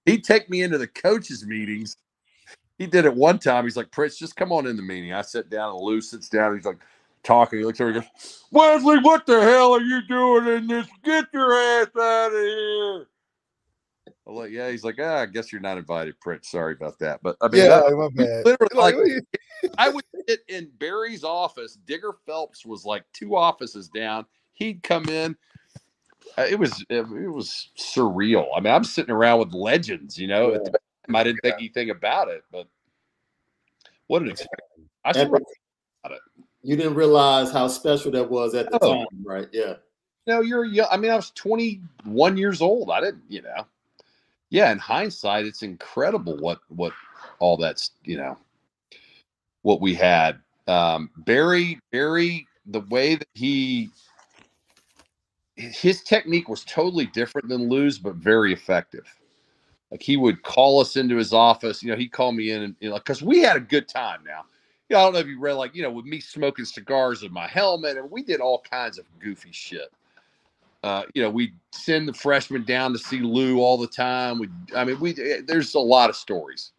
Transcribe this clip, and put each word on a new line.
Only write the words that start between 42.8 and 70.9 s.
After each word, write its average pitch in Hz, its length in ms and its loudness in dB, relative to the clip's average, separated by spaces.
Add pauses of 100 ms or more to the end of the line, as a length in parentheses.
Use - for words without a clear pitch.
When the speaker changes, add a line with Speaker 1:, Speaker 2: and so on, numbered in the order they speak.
Speaker 1:
I - 100 0
didn't, - 280 -6
you 101 140 -14
know. - 240 -12 (840)
Yeah, 160 200 4
in 104 80 -2
hindsight, 107 640 -4
it's 104 180 -12
incredible 113 760 -4
what, 85 300 -6
what 85 240 -6 (480)
all 87 160 4
that's, 80 340 -4 (140)
you - 120 -8
know, 135 220 -10 (1200)
what 104 180 2
we 92 140 2
had. 82 460 4 (280)
Um, 85 500 0
Barry, 165 600 0 (100)
Barry, 165 560 -2 (200)
the 104 160 -6
way 131 340 0
that - 180 -14
he, 127 560 -2 (1700)
his 120 460 -2
technique 170 460 0
was 110 160 -10
totally 165 420 -2
different 117 420 -6
than 123 200 -2
Lou's, 139 300 2
but 98 180 -8
very 104 360 4
effective. - 540 -4 (840)
Like, - 120 -14
he 139 140 0
would 120 260 2
call 139 380 6
us 127 160 0
into 123 200 0
his 113 160 0
office. 113 500 4
You 117 80 -8
know, 110 60 -2
he'd 120 160 -8
call 127 200 0
me 110 180 -4
in 107 120 -6
and, 101 180 -10
you 107 100 -8
know, 104 80 -6
'cause - 240 -8
we 269 180 4
had 220 160 4
a 131 40 -2
good 135 280 -2
time 98 360 -10
now. 78 220 -16 (420)
You - 80 -2
know, 196 40 8
I 190 40 8
don't 190 80 4
know 180 80 0
if 156 60 -6
you 139 120 -14
read, 143 160 -4
like, 131 200 -6
you 170 80 -10
know, 139 80 -6
with 117 160 -12
me 151 140 -12
smoking 139 440 -6
cigars 123 580 -4
in 95 100 -14
my 87 140 -10
helmet, 165 520 -2
and 135 120 -14
we 226 120 -12
did 180 180 -2
all 127 200 0
kinds 117 380 -10
of 90 80 -20 (120)
goofy 90 340 -14
shit. 78 400 -14 (920)
Uh, 98 220 -4 (100)